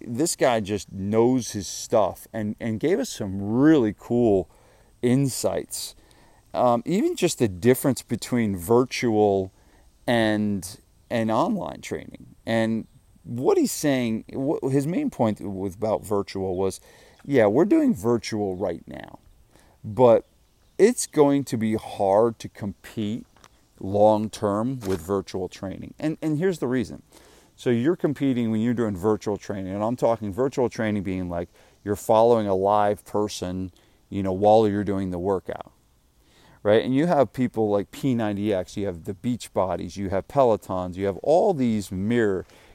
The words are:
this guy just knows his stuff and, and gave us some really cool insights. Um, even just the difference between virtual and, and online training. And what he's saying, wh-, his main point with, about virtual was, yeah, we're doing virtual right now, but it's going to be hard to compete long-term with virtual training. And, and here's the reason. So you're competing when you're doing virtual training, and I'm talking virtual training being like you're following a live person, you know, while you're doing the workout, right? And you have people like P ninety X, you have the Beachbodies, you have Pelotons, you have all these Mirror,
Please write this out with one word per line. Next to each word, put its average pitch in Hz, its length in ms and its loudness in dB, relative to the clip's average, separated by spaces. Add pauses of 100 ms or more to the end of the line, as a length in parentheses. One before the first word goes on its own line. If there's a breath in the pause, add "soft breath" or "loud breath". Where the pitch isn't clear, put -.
this 123 340 -4
guy 123 240 2
just 98 320 -6
knows 110 600 2
his 98 160 -8
stuff - 680 -2
and, 107 260 -6
and 110 200 -4
gave 185 200 0
us 254 100 -6
some 101 500 -4
really 139 380 4
cool 113 520 2 (540 soft breath)
insights. 120 920 -2 (580 soft breath)
Um, 120 320 2
even 320 300 0
just - 240 -2
the 120 80 2
difference 117 540 2
between 110 560 -2
virtual 104 960 2 (520 soft breath)
and, 107 720 0 (320)
and 113 220 -2
online 135 480 -2
training. - 560 -12 (100)
And 113 420 -2 (360)
what 123 340 0
he's 285 140 0
saying, 123 600 -2
wh-, 135 360 -4
his 135 160 0
main 240 240 -4
point 110 300 -2
with, 95 360 -8
about 107 280 -2
virtual 95 540 -4
was, 95 240 -2 (420 loud breath)
yeah, 131 220 4
we're 117 180 6
doing 269 320 4
virtual 104 640 -2
right 90 280 -6
now, - 340 -16 (640 soft breath)
but 113 440 6 (520)
it's 226 300 4
going 143 380 2
to - 100 -6
be 110 200 0
hard 107 640 2
to - 100 -14
compete - 760 -8 (540 soft breath)
long-term 107 1000 0
with 95 180 -2
virtual 92 480 -4
training. - 520 -12
And, 156 220 -6
and 156 160 -2
here's 180 220 -2
the 139 80 -4
reason. 120 340 -4 (540 soft breath)
So - 140 -4
you're 123 260 2
competing 131 560 0
when 110 80 0
you're 120 140 0
doing 107 240 -2
virtual 104 400 0
training, 95 360 -8
and 101 100 -4
I'm 117 120 -2
talking 113 380 0
virtual 127 340 0
training 104 360 -2
being 92 260 -4
like 85 180 -6 (360 soft breath)
you're 101 120 -2
following 113 520 4
a 98 80 2
live 104 500 2
person, 92 640 -4 (380 soft breath)
you 98 140 -4
know, 95 100 -2
while 107 340 6
you're 101 160 0
doing 95 280 -4
the 90 80 -6
workout, 92 520 -6 (920 soft breath)
right? 104 200 4
And 123 120 -2
you 147 100 2
have 143 280 2
people 110 360 -2
like 101 220 -2
P 131 240 -2
ninety 104 360 -2
X, 92 260 -4
you 101 100 -4
have 85 160 -8
the 101 100 -8
Beachbodies, 92 840 -4
you 98 140 -6
have 95 180 -4
Pelotons, 98 680 0
you 98 100 -4
have 95 120 -2
all 185 360 2
these 117 380 -2
Mirror, 101 560 0 (280 soft breath)